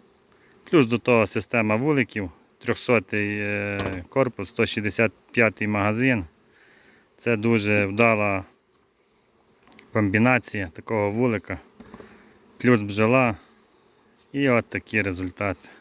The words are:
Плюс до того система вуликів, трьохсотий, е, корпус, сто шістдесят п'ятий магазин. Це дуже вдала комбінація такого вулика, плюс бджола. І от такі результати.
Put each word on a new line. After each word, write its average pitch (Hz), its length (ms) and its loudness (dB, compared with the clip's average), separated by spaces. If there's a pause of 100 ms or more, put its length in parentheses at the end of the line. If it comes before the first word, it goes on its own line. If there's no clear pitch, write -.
(720)
Плюс 147 160 6
до 117 120 -2
того 117 280 4
система 110 500 -2
вуликів, 120 540 -2 (280)
трьохсотий, 104 800 -2
е, 101 680 -4
корпус, 127 400 -2
сто - 180 0
шістдесят 101 460 -2 (200)
п'ятий 110 360 2
магазин. 107 560 0 (920)
Це 113 180 -2
дуже 104 500 2
вдала 104 580 2 (1500)
комбінація 107 800 0
такого 104 380 -4
вулика, 107 480 -2 (1000)
плюс 120 220 4
бджола. 110 560 0 (960)
І 139 160 0
от 117 180 2
такі 104 360 -4
результати. 92 640 -6 (120)